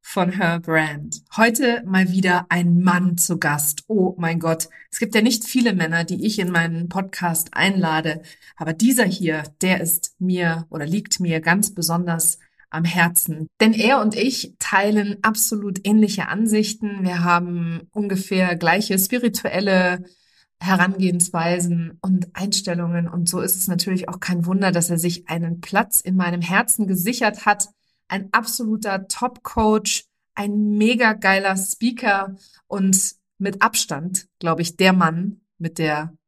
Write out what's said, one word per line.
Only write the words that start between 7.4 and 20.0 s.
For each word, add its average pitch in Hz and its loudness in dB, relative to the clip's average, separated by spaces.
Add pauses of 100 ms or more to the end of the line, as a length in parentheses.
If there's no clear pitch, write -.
einlade, 160 0 (360)
aber 160 -4
dieser 233 4
hier, 160 -2 (200)
der 185 2
ist - -4
mir 170 -2
oder 151 -8
liegt 190 -2
mir 165 0
ganz 185 0
besonders 170 -2 (300)
am 165 -2
Herzen. 170 0 (120)
Denn 220 6
er 220 2
und 214 0
ich 233 -2
teilen 202 0
absolut 208 -2
ähnliche 208 4
Ansichten. 208 -2
Wir 175 0
haben 175 0
ungefähr 190 0
gleiche 180 2
spirituelle 190 0 (560)